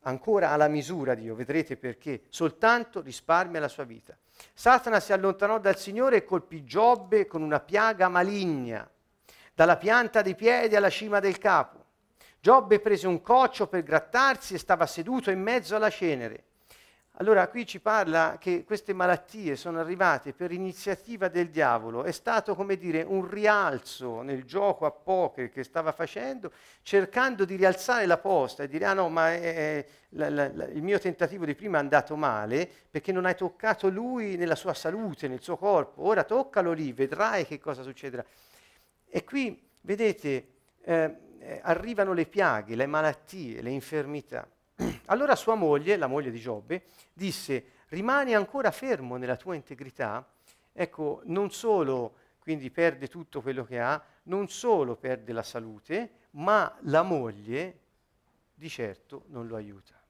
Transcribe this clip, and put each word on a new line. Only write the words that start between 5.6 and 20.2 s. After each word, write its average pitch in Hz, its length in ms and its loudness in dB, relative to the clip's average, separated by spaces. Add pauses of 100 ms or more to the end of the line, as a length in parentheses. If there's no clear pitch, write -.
Signore 233 380 2
e 190 80 4
colpì 165 400 -4
Giobbe 202 600 4
con 165 140 -6
una 151 200 0
piaga 202 480 2
maligna, 175 760 0 (680)
dalla 165 240 6
pianta 220 420 4
dei 190 140 0
piedi 226 420 4
alla 202 140 6
cima 208 280 -2
del 196 200 0
capo. 175 480 2 (540)
Giobbe 214 380 8
prese 196 300 2
un 175 120 0
coccio 247 460 4
per 180 160 -2
grattarsi 233 720 2
e 170 40 -4
stava 165 280 2
seduto 202 440 -4
in 190 120 0
mezzo 208 320 -2
alla 214 160 2
cenere. 135 540 -4 (760)
Allora 196 280 6
qui 233 180 -8
ci - 140 -14
parla 165 580 2
che 175 240 -2
queste 208 300 -6
malattie 180 640 0
sono 165 240 -6
arrivate 165 520 0